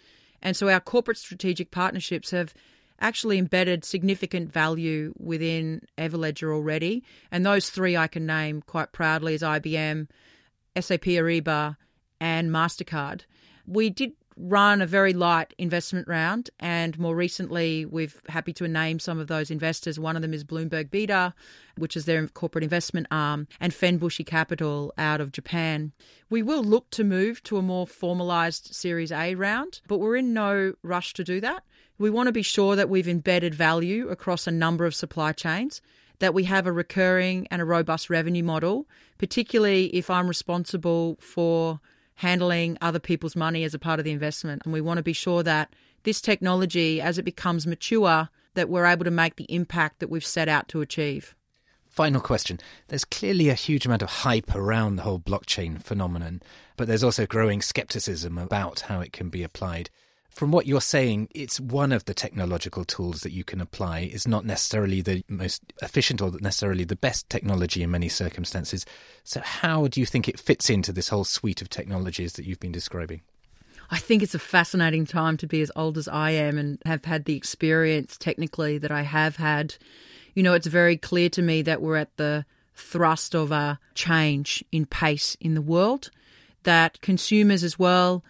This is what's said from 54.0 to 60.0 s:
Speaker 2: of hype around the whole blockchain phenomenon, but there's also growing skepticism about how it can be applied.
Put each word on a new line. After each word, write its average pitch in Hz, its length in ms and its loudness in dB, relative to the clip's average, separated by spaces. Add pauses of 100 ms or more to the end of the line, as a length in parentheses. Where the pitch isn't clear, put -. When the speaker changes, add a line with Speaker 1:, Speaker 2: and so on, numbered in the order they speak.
Speaker 2:
of 95 80 -4
hype - 460 0
around 104 400 0
the 90 80 -4
whole 95 160 -2
blockchain 82 600 -4
phenomenon, 87 640 -4 (340)
but 117 120 -4
there's 113 160 2
also 117 240 2
growing 107 340 2
skepticism 87 800 -4
about 90 400 -2
how 95 200 -4
it - 140 -8
can 90 160 -8
be 87 140 -6
applied. 85 480 -8 (380)